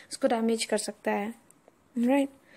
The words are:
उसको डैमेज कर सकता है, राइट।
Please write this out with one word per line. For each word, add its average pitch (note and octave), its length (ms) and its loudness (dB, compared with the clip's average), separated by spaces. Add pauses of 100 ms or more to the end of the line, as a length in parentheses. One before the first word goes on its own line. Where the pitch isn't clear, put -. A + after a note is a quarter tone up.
(120)
उसको - 160 -2
डैमेज A3+ 380 0
कर G#3+ 120 0
सकता - 340 -4
है, G#3 240 -4 (600)
राइट। C4+ 320 2 (280)